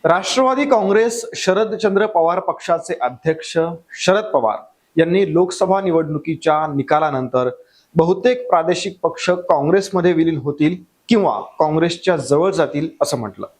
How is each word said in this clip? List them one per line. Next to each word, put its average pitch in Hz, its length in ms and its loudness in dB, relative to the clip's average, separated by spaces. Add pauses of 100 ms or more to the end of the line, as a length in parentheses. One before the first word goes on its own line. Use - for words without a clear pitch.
राष्ट्रवादी 254 600 2
काँग्रेस 226 600 2 (100)
शरदचंद्र 202 680 0
पवार 175 340 0
पक्षाचे 170 600 -4
अध्यक्ष 156 560 -4 (460)
शरद 202 200 2
पवार 120 320 0 (400)
यांनी 170 380 2
लोकसभा 185 480 0
निवडणुकीच्या 156 920 -2
निकालानंतर 135 760 0 (460)
बहुतेक 185 540 2
प्रादेशिक 175 540 0
पक्ष - 260 -2
काँग्रेसमध्ये 180 840 2
विलीन 160 240 0
होतील 147 460 -2 (260)
किंवा 143 320 2 (180)
काँग्रेसच्या 165 580 0
जवळ 147 340 2
जातील 156 380 -2 (120)
असं 139 160 -2
म्हटलं. 107 300 -10 (120)